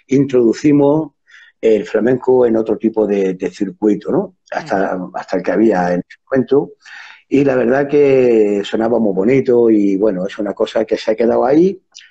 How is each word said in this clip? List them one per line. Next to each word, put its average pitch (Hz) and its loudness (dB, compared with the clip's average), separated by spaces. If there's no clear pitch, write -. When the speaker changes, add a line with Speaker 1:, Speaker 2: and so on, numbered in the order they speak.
Speaker 1:
introducimos 143 2
el 107 2
flamenco 123 2
en 113 0
otro 110 -2
tipo 110 -2
de, 98 0
de 92 -6
circuito, 101 -4
¿no? 185 -4
Hasta, 95 -4
Speaker 2:
Ujú. 90 -10
Speaker 1:
hasta - -8
el 90 -6
que 92 -4
había 92 0
en 90 -2
ese - -20
momento. 135 0
Y 139 2
la 131 0
verdad 131 0
que 123 2
sonaba 113 -2
muy 107 0
bonito 120 2
y, 101 2
bueno, 92 -2
es - -12
una 101 -6
cosa 110 -4
que 110 -4
se - -4
ha 110 -2
quedado 117 0
ahí 165 2